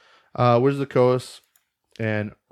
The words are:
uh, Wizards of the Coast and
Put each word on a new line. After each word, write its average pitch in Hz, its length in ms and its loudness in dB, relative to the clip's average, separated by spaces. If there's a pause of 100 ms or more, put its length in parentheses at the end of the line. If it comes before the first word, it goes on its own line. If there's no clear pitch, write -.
(340)
uh, 123 260 2
Wizards 139 200 0
of 135 80 -6
the - 40 -20
Coast 127 480 0 (580)
and 107 340 -4 (200)